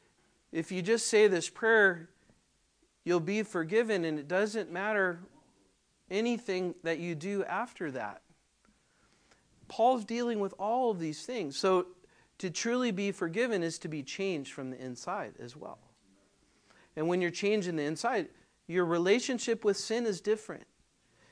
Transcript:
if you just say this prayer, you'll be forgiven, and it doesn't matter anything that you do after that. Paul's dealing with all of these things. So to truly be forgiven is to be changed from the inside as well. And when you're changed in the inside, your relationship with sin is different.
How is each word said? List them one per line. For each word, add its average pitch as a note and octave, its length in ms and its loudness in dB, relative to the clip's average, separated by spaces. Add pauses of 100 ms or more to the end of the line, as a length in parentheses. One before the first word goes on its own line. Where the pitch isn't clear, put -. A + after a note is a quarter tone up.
(520)
if D#3+ 200 -4
you F#3 100 -2
just A3 260 2
say G#3+ 200 8
this F3 220 2
prayer, G3+ 600 4 (920)
you'll F3 160 4
be G3+ 240 0
forgiven, F#3+ 640 0
and D#3 120 -2
it C#3+ 100 -10
doesn't G3+ 440 0
matter F#3+ 480 0 (920)
anything G3 640 0 (100)
that E3 160 -2
you E3+ 140 -4
do F#3+ 300 -2
after F#3 480 -6
that. G#2+ 300 -8 (1500)
Paul's A#3 380 2
dealing A#3 340 -2
with G3 180 -2
all A#3 320 0
of F#3+ 100 -2
these D#3 260 -6
things. F#3+ 300 -6
So F#3 320 4 (520)
to F#3+ 100 -4
truly A#3+ 420 0
be G3+ 200 -2
forgiven F#3+ 500 0
is E3 180 -2
to - 80 -8
be D3+ 140 -6
changed D#3+ 520 -4
from C3 180 -8
the B2 120 -10
inside C3 560 -8
as A#2+ 160 -14
well. - 220 -14 (1160)
And D#3+ 120 0
when F3+ 140 2
you're F3 80 0
changed G3+ 380 0
in E3+ 80 -2
the D3 80 0
inside, E3 460 -2 (360)
your F3 200 0
relationship A3 800 2
with G3+ 140 2
sin A#3 280 -2
is F#3+ 160 -2
different. G#3+ 440 -4 (680)